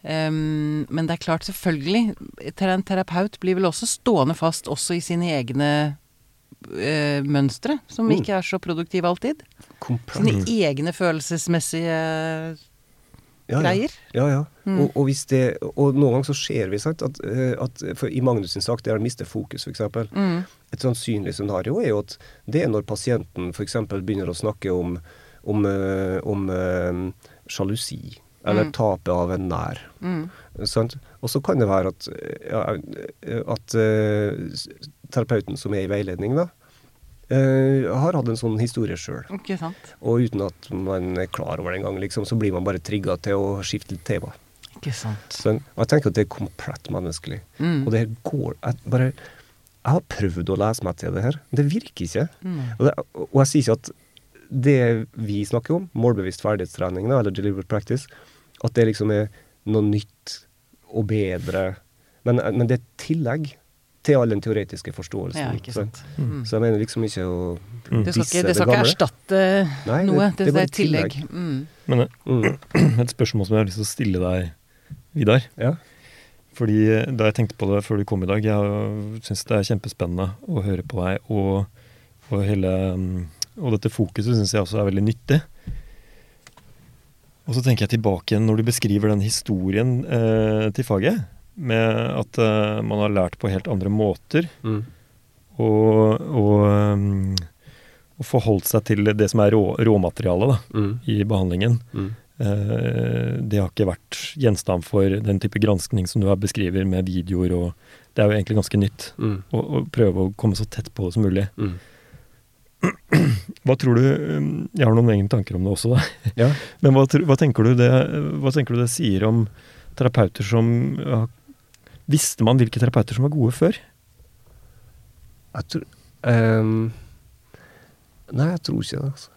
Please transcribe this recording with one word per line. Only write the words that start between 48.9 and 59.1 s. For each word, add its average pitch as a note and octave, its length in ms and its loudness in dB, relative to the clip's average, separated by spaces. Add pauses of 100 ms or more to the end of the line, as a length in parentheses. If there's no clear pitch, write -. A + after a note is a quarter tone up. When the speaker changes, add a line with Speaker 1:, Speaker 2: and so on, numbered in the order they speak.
Speaker 2:
jeg B2+ 80 2
har F3 80 2
prøvd F2 480 -4
å F#2+ 80 0
lese G#2+ 260 0
meg F2+ 140 -4
til E2+ 160 -6
det F#2 100 -2
her. D3 160 -2 (140)
Det C#3+ 120 2
virker E3+ 400 -4
ikke. - 240 -2 (140)
Speaker 1:
Mm. F3+ 160 -6 (200)
Speaker 2:
Og B2 60 4
det, - 80 4 (220)
og F2+ 180 -10 (120)
jeg - 20 -4
sier D3+ 160 2
ikke A2+ 160 2
at - 100 -18 (640)
det B2 640 2
vi G#2 300 -4
snakker A#2+ 300 -2
om, F3+ 200 -4
målbevisst A2 460 0
ferdighetstrening F#2 680 -2
da, C3 100 4
eller G2+ 120 0
deliberate F#2+ 360 -4
practice, A2 380 -2 (580)
at A#2 100 -2
det A#2 140 4
liksom G#2+ 240 0